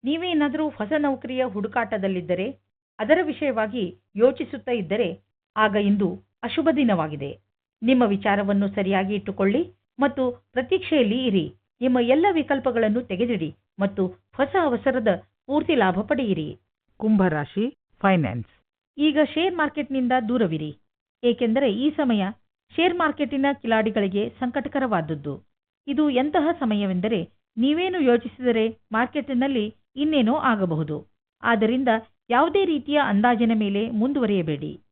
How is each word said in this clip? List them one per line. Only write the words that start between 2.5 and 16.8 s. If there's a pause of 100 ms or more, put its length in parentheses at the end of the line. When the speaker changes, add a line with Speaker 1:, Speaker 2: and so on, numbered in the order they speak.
Speaker 1:
ಅದರ
ವಿಷಯವಾಗಿ (180)
ಯೋಚಿಸುತ್ತಾ
ಇದ್ದರೆ, (360)
ಆಗ
ಇಂದು (200)
ಅಶುಭ
ದಿನವಾಗಿದೆ. (440)
ನಿಮ್ಮ
ವಿಚಾರವನ್ನು
ಸರಿಯಾಗಿ
ಇಟ್ಟುಕೊಳ್ಳಿ (280)
ಮತ್ತು
ಪ್ರತೀಕ್ಷೆಯಲ್ಲಿ
ಇರಿ. (280)
ನಿಮ್ಮ
ಎಲ್ಲ
ವಿಕಲ್ಪಗಳನ್ನು
ತೆಗೆದಿಡಿ (240)
ಮತ್ತು
ಹೊಸ
ಅವಸರದ (240)
ಪೂರ್ತಿ
ಲಾಭ
ಪಡೆಯಿರಿ. (400)